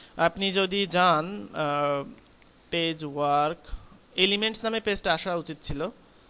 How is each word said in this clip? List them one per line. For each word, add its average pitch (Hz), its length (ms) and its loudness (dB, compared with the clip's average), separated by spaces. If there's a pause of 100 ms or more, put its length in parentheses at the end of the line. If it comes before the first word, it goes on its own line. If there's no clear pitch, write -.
(160)
আপনি 185 360 2
যদি 196 340 0
যান, 180 680 2
আহ, 143 560 0 (640)
page 165 340 -2
work, 147 540 0 (580)
elements 202 480 2
নামে 220 160 -2
পেজটা 196 340 0
আসা 175 200 -2
উচিত 156 280 -6
ছিল। 143 260 -4 (420)